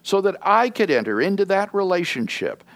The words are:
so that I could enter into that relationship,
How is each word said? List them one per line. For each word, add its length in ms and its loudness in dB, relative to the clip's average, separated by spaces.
so 200 0
that 200 0
I 280 2
could 200 0
enter 300 2
into 260 2
that 280 0
relationship, 880 -2